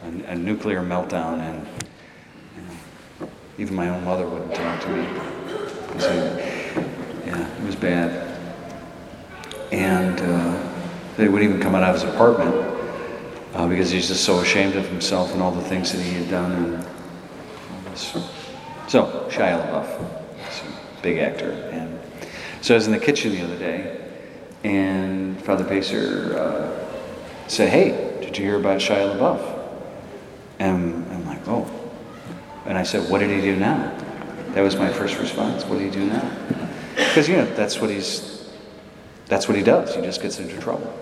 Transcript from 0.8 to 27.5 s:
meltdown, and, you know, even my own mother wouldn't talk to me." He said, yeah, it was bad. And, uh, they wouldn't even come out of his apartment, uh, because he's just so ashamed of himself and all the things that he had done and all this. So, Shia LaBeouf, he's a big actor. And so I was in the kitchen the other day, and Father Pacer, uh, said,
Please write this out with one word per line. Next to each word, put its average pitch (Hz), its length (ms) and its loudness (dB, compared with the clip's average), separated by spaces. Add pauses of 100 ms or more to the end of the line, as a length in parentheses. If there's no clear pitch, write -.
meltdown, 85 560 -2
and, 80 280 -8 (880)
you - 60 -16 (640)
know, - 60 -12 (260)
even 95 180 -4
my 87 140 0
own 90 160 -2
mother 90 220 0
wouldn't 85 260 -6
talk 85 280 -2
to 92 80 -6
me." 85 180 -2 (840)
He - 60 -6
said, - 840 -2 (400)
yeah, 85 220 -4 (100)
it 107 80 -6
was 95 100 -4
bad. 87 640 0 (1300)
And, 185 500 2
uh, - 480 0 (480)
they 107 100 8
wouldn't 104 220 6
even 92 120 2
come 95 120 4
out 92 100 6
of 92 120 6
his - 80 2
apartment, 113 500 6 (1000)
uh, 87 120 2
because 90 220 4
he's 90 180 2
just 92 160 2
so 92 160 6
ashamed 95 360 4
of 95 120 0
himself 90 460 0
and 95 80 2
all 90 100 4
the 87 100 -2
things 90 300 0
that 90 100 0
he 90 120 0
had 87 160 -2
done 90 220 0
and 85 240 0
all - 1160 -12
this. - 200 -8 (760)
So, - 420 2
Shia 87 340 2
LaBeouf, 80 460 -4 (280)
he's - 240 -10
a - 420 -14
big 85 160 2
actor. - 320 -2 (200)
And - 280 -8 (600)
so - 120 8
I 117 40 10
was 107 100 6
in 110 60 6
the 110 60 4
kitchen 139 340 2
the 92 100 -2
other 87 160 -4
day, 90 400 -4 (640)
and 95 800 0
Father 95 220 2
Pacer, 95 680 0
uh, - 1120 -4
said, - 220 6